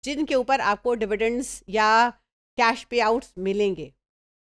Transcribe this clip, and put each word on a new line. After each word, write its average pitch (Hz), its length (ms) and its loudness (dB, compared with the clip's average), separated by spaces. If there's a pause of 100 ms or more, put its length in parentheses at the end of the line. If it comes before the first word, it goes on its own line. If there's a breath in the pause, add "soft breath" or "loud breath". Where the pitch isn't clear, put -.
जिनके 285 300 -2
ऊपर 262 260 2
आपको 208 340 0
डिविडेंड्स 226 720 -4
या 220 400 4 (500)
कैश 233 320 2
पेआउट्स 226 480 0
मिलेंगे 190 540 -2 (560)